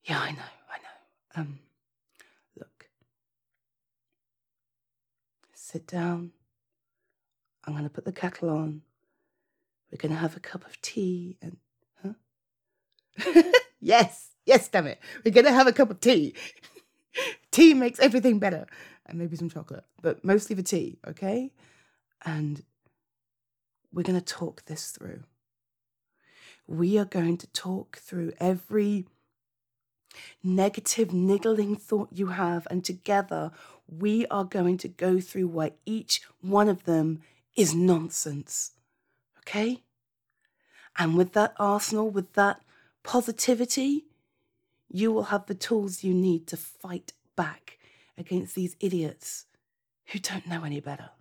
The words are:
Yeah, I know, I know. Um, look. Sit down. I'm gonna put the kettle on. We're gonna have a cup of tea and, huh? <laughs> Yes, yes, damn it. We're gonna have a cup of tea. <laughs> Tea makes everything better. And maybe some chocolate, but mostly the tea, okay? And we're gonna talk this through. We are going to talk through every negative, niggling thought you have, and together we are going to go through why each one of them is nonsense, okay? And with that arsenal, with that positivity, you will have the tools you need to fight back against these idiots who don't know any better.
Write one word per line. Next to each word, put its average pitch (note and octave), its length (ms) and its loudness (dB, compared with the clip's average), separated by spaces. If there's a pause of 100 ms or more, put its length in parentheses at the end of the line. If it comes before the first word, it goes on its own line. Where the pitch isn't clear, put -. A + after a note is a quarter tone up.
Yeah, D#3 160 -6
I C#3+ 120 -6
know, C3+ 200 -16 (180)
I - 80 -16
know. - 640 -16
Um, C#3+ 180 -10 (960)
look. - 320 -20 (2750)
Sit - 340 -14
down. F3 440 -6 (1300)
I'm D3 100 -10
gonna D3 140 -8
put - 160 -12
the F#3 60 -8
kettle F3+ 380 -6
on. D#3 320 -6 (1080)
We're - 60 -16
gonna D#3+ 220 -4
have D#3+ 180 -4
a - 20 -20
cup - 260 -14
of - 160 -20
tea F3+ 600 -6
and, F3 160 -16 (440)
huh? - 1400 0 (140)
<laughs> B4+ 40 6 (200)
Yes, - 480 4 (160)
yes, B3 240 6
damn E3+ 180 0
it. - 120 -10 (260)
We're A3 80 2
gonna B3 180 10
have C4 160 8
a A#3+ 60 4
cup B3+ 160 6
of F#3+ 100 -10
tea. F#3+ 360 4 (600)
<laughs> - 560 -10
Tea D#4 220 10
makes B3 260 0
everything A#3+ 400 4
better. F#3+ 280 -4 (380)
And E3 140 -12
maybe E3+ 160 -6
some E3 140 -8
chocolate, - 340 -16 (180)
but E3 220 -2
mostly G#3 320 2
the F#3 80 -4
tea, - 420 -4
okay? A#3 460 -6 (720)
And D3+ 400 -6 (1300)
we're E3+ 120 -4
gonna F#3 180 0
talk - 440 -10
this - 260 -12
through. - 320 -16 (1400)
We F3 300 0
are G3+ 80 2
going E3+ 320 -2
to - 100 -16
talk - 500 -10
through E3+ 420 -8
every G3 680 -2 (1400)
negative, G#3 680 0
niggling G3+ 640 0
thought G#3 360 -4
you F#3+ 160 -4
have, F3 420 -4
and F3+ 160 -4
together F3+ 680 -4 (360)
we G#3 400 -2
are G3+ 180 -4
going F3+ 320 0
to F3+ 100 -10
go F#3 320 0
through F#3 280 -4
why E3 260 -4 (120)
each G#3+ 360 -4 (180)
one G3+ 300 4
of F#3 160 -2
them D#3+ 340 0 (360)
is E3 200 4
nonsense, E3 960 0 (680)
okay? A3 440 -4 (1120)
And E3 200 2
with F3+ 160 2
that G#3 240 4
arsenal, G#3 520 0
with G3 240 -6
that G3+ 280 2 (420)
positivity, B3 1040 0 (840)
you G#3+ 220 0
will G#3+ 140 0
have G3+ 200 -2
the G3 100 -6
tools G3+ 480 -4
you F#3+ 100 0
need F3+ 340 2
to E3 100 -10
fight - 560 -14 (220)
back - 420 -6 (400)
against F3+ 380 -6
these F3+ 240 -6
idiots - 680 -6 (600)
who G#3 120 -10
don't F#3+ 280 -10
know E3 160 -8
any D3 160 -8
better. C#3+ 300 -14 (120)